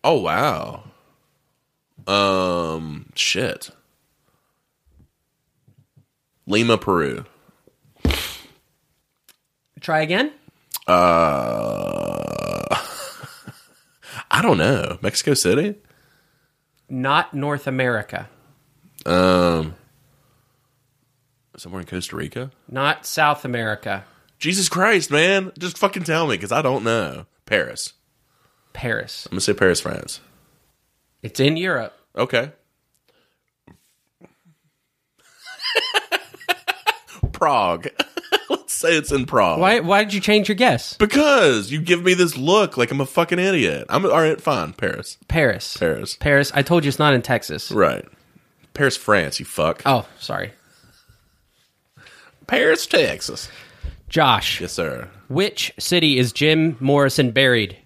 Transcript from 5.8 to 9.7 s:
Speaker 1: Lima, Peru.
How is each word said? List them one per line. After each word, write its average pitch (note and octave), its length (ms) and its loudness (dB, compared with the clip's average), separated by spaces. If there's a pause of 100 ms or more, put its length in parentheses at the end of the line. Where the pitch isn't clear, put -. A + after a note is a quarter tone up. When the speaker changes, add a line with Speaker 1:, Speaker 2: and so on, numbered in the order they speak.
Speaker 1:
Lima, A2+ 320 2
Peru. D#2 460 -2 (2500)